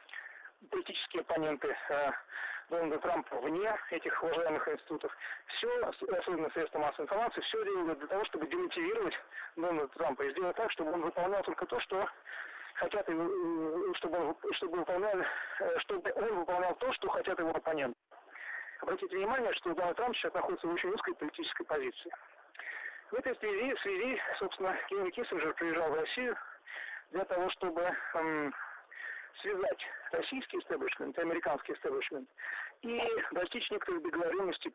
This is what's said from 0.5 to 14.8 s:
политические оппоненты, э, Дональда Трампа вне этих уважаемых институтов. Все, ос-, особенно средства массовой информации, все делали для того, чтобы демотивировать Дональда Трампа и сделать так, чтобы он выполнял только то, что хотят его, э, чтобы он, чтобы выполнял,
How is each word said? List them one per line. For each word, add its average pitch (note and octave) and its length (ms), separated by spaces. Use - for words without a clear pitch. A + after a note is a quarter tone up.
политические - 540
оппоненты, D#3 520
э, C#3+ 220
Дональда D#3+ 300
Трампа E3 420
вне F#3 360
этих D#3+ 320
уважаемых D#3+ 460
институтов. D3 420
Все, - 200
ос-, F#3+ 300
особенно E3 320
средства D#3+ 280
массовой D3 260
информации, G#3 360
все D3 240
делали F3 300
для C#3+ 120
того, G3 160
чтобы D#3 240
демотивировать F3+ 680
Дональда E3 320
Трампа D3 320
и C#3 100
сделать F3+ 240
так, A3+ 160
чтобы E3 220
он F3 80
выполнял F3+ 420
только F3 220
то, - 160
что G3 260
хотят - 340
его, E3 140
э, E3+ 720
чтобы F3 220
он, E3 180
чтобы F3+ 240
выполнял, F#3 420